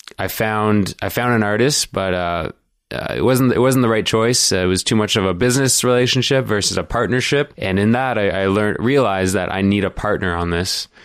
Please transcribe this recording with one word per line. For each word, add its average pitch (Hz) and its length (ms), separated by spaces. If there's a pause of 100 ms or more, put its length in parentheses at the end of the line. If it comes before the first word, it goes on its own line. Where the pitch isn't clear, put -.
(180)
I 95 100
found, 107 720
I 98 80
found 120 240
an 110 80
artist, 110 500
but, 95 220
uh, 85 380 (380)
uh, - 240
it 60 60
wasn't, 123 320
it - 60
wasn't 127 240
the 117 80
right 110 160
choice. 113 460
Uh, 95 80
it 92 80
was 92 140
too - 140
much 107 200
of 95 100
a 92 80
business 123 500
relationship 123 600
versus 101 320
a 90 40
partnership. 123 760
And 98 200
in 104 140
that, 123 240
I, 98 280
I - 20
learned, 101 340
realized 98 540
that 90 180
I 95 80
need 98 240
a 92 60
partner 92 440
on 87 140
this. 85 400 (160)